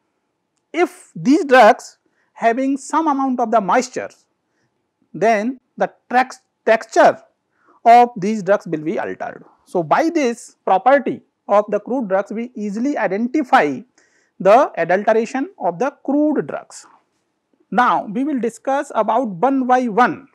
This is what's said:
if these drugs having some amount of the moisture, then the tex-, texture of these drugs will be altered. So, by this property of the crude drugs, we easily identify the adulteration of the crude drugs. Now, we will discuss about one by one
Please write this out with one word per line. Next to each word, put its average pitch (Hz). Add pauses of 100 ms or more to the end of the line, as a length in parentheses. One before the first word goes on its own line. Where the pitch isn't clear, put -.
(720)
if -
these 269
drugs 247 (340)
having 262
some 311
amount 269
of 233
the 226
moisture, 180 (1040)
then 220 (160)
the 202 (200)
tex-, 247 (260)
texture 220 (640)
of 240
these 208
drugs 196
will 160
be 160
altered. - (200)
So, 180
by 196
this 277
property 208 (260)
of 208
the 208
crude 233
drugs, 190
we 233
easily 220
identify 220 (580)
the 220
adulteration 220
of 175
the 254 (140)
crude 294
drugs. - (840)
Now, 202
we 220
will 285
discuss 269
about 226
one 247
by 254
one 190